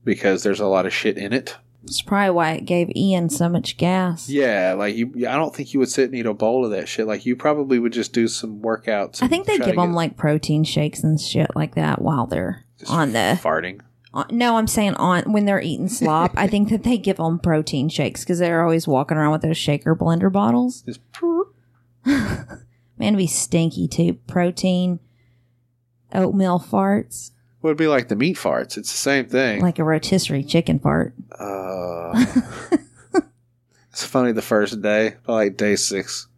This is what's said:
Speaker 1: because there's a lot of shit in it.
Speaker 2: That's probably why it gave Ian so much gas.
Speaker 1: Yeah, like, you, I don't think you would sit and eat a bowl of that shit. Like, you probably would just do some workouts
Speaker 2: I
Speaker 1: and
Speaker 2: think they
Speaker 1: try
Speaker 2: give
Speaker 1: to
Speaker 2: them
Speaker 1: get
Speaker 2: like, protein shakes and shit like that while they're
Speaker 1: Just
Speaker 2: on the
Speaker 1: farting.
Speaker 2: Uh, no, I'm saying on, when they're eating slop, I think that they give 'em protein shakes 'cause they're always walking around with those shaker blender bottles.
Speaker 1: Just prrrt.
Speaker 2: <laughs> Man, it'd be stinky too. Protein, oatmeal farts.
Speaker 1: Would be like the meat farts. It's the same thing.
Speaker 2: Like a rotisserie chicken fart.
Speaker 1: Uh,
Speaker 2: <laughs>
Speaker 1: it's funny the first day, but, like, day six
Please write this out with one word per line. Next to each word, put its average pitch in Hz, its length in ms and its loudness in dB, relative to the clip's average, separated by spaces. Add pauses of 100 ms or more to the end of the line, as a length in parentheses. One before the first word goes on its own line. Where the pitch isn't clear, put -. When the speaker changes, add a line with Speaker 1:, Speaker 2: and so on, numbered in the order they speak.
Speaker 1:
because 98 400 0
there's 98 160 0
a 104 80 0
lot 95 180 2
of 92 80 -4
shit - 240 -2
in 101 160 -6
it. 127 220 -6 (280)
Speaker 2:
That's - 180 -8
probably 202 300 0
why 165 220 2
it - 120 -8
gave 175 300 0
Ian 185 340 2
so 170 200 0
much - 280 -2
gas. 175 520 0
Speaker 1:
Yeah, 110 480 2
like, 104 180 -2
you, 117 160 -2 (160)
I 120 100 -2
don't 151 180 -2
think 139 180 -10
you 135 60 2
would 123 100 2
sit 135 200 2
and 131 60 -8
eat 117 120 -4
a 107 60 -2
bowl 117 320 2
of 110 60 -2
that 95 160 -4
shit. 110 200 -4
Like, 104 180 -4
you 123 100 0
probably 139 440 2
would 117 140 0
just 117 200 -4
do 117 140 4
some 110 340 -6
workouts 110 600 -2
Speaker 2:
I 254 40 0
Speaker 1:
and 254 60 0
Speaker 2:
think 370 160 -2
they 415 100 0
Speaker 1:
try 277 100 0
Speaker 2:
give 180 80 2
Speaker 1:
to 175 60 2
Speaker 2:
them 175 100 2
Speaker 1:
get 170 40 -2
Speaker 2:
like, 165 220 -2
protein 156 460 0
shakes 151 400 -2
and 156 160 2
shit - 360 -2
like - 200 -4
that 156 260 -2
while 135 260 -2
they're - 380 -6 (120)
Speaker 1:
Just - 140 -10
Speaker 2:
on 143 220 0
the 113 280 2
Speaker 1:
farting. 80 380 -4 (340)
Speaker 2:
Uh, - 160 -4
no, 233 280 2
I'm 220 100 2
saying 208 280 0
on, 180 360 2
when 208 140 4
they're 196 160 2
eating 165 260 -4
slop, 170 480 2
I 202 120 2
think 202 220 2
that 214 140 0
they 240 140 2
give 185 220 -2
'em 165 200 0
protein 156 480 0
shakes - 380 -4
'cause 175 140 0
they're 170 240 2
always 165 240 2
walking 143 300 2
around 151 140 2
with 156 100 0
those 160 160 0
shaker 156 380 0
blender 170 360 2
bottles. 233 500 2
Speaker 1:
Just - 180 -12 (140)
prrrt. 339 320 0 (320)
Speaker 2:
<laughs> - 280 -16
Man, 247 540 -2 (400)
it'd 214 180 2
be 185 100 2
stinky 165 600 0
too. 170 260 0 (140)
Protein, 180 720 0 (1120)
oatmeal 185 460 2
farts. 196 720 -2 (300)
Speaker 1:
Would 156 160 2
be 160 100 4
like 139 220 4
the 104 60 2
meat 147 220 0
farts. - 400 -2
It's - 140 -10
the - 60 -6
same 139 300 0
thing. 123 340 0
Speaker 2:
Like 175 180 0
a 165 40 2
rotisserie 156 600 0
chicken 165 360 2
fart. 147 340 0 (260)
Speaker 1:
Uh, 92 840 -2
Speaker 2:
<laughs> - 520 -2 (1120)
Speaker 1:
it's - 120 -10
funny 123 280 2
the 110 100 0
first 104 400 0
day, 107 340 2 (100)
but, 120 80 -2
like, 101 240 0
day 104 180 2
six - 520 -4 (100)